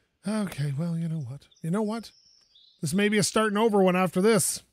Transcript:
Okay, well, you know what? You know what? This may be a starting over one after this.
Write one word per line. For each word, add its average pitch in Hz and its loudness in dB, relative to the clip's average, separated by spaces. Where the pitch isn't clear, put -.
Okay, 185 -4
well, 170 -4
you 165 -4
know 160 -6
what? 135 -14
You 160 -4
know 208 -2
what? 214 -6
This 147 -4
may 202 2
be 214 2
a 196 4
starting 214 0
over 208 4
one 185 4
after 185 0
this. 208 2